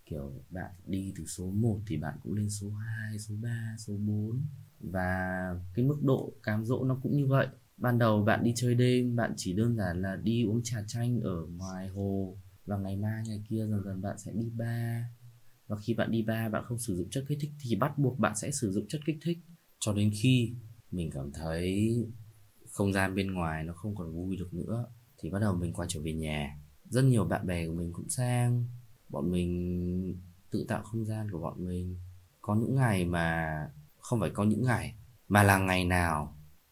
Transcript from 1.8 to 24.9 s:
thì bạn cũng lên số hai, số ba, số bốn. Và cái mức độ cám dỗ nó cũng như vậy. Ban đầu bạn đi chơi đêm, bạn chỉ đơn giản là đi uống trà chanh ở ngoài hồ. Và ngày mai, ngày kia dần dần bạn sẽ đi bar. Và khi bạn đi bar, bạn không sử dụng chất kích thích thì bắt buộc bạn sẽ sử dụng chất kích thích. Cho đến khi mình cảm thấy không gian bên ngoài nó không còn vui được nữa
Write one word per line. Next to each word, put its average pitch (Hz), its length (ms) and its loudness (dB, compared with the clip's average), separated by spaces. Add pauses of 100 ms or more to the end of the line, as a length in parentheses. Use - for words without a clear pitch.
thì 78 100 -2
bạn 76 260 -4
cũng 78 100 -4
lên 104 160 0
số 104 200 -6
hai, 110 500 -6
số 107 220 -8
ba, 113 380 -6
số 104 180 -8
bốn. 107 440 0 (380)
Và 92 540 0 (400)
cái 123 120 2
mức 147 160 2
độ 135 320 2 (100)
cám 110 220 0
dỗ 123 180 0
nó 131 200 2
cũng - 140 2
như 139 100 4
vậy. 135 200 6 (300)
Ban 120 220 2
đầu 107 240 6
bạn 104 200 4
đi 120 120 4
chơi 123 200 2
đêm, 123 400 4
bạn 113 220 0
chỉ 90 160 -2
đơn 117 220 4
giản 90 260 0
là 95 140 -2
đi 113 300 2
uống 110 180 2
trà 113 240 -4
chanh 120 340 0
ở 90 240 -2
ngoài 92 420 -8
hồ. 98 500 -2 (280)
Và 101 120 -2
ngày 98 200 -2
mai, 110 300 -2
ngày 104 220 -6
kia 110 200 0
dần 101 160 0
dần 95 160 -6
bạn 98 160 -4
sẽ - 180 -10
đi 113 220 -2
bar. 117 460 -2 (640)
Và 104 140 -4
khi 117 120 0
bạn 107 180 0
đi 113 100 2
bar, 113 300 -2
bạn 82 140 -2
không 120 120 -4
sử 101 180 -2
dụng 87 140 -2
chất 135 180 -4
kích 147 140 0
thích 151 100 -4 (100)
thì 113 140 -2
bắt 139 220 0
buộc 127 220 2
bạn 107 160 4
sẽ - 160 -4
sử 107 200 0
dụng 107 180 0
chất 151 160 -6
kích 156 200 0
thích. 170 120 0 (420)
Cho 107 140 0
đến 104 180 4 (100)
khi 120 340 4 (360)
mình 85 220 -2
cảm 69 180 -6
thấy 90 640 0 (760)
không 101 220 2
gian 95 220 2
bên 95 180 0
ngoài 80 300 -2
nó 85 100 -6
không 104 220 -6
còn 82 180 -6
vui 92 240 -4
được 90 160 -6
nữa 110 320 -4 (320)